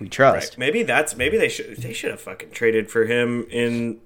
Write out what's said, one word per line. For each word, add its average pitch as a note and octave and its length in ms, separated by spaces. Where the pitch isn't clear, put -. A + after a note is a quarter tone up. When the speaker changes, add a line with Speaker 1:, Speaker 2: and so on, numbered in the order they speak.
Speaker 1:
we G2 80
trust. B2 440
Speaker 2:
Right. - 40
Maybe G#3+ 260
that's, C3 320
maybe B2 220
they D#3+ 100
should, - 300
they A#2+ 160
should - 180
have - 80
fucking - 320
traded A2 400
for A2+ 140
him A#2+ 440
in A#2 560